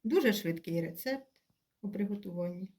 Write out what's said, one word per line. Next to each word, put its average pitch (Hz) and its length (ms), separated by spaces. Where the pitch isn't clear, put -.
Дуже 254 300
швидкий 165 480
рецепт 262 460
у 202 80
приготуванні. 190 880